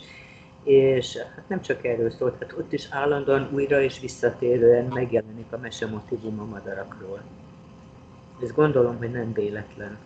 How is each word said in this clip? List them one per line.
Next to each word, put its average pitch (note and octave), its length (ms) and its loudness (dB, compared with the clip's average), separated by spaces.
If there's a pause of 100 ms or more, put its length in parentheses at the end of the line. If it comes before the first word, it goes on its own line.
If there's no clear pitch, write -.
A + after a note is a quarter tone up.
(640)
és C3+ 540 6
hát - 300 -12
nem F#3 140 -4
csak - 240 -4
erről A#2 260 0
szólt, B2 280 -2
hát - 180 -12
ott - 160 -6
is C#3 180 -6
állandóan C#3 600 0
újra C#3 280 2
és C3 180 0
visszatérően A#2+ 840 4
megjelenik A2+ 680 -4
a A2+ 60 -8
mesemotívum A2 840 -6
a G#2 60 -8
madarakról. G2 760 -10 (1200)
Ezt A2+ 120 -6
gondolom, C3+ 420 4
hogy A#2 140 -6
nem A2+ 220 -4
véletlen. G#2 720 -6